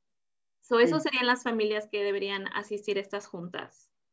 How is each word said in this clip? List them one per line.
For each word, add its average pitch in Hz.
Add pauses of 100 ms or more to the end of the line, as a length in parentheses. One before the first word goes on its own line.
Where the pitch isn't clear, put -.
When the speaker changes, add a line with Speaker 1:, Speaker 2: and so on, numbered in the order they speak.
(600)
Speaker 1:
so, -
esos 311
Speaker 2:
Mm. -
Speaker 1:
serían 262
las 247
familias 214
que 208
deberían 196
asistir 208
a 196
estas 202
juntas. - (220)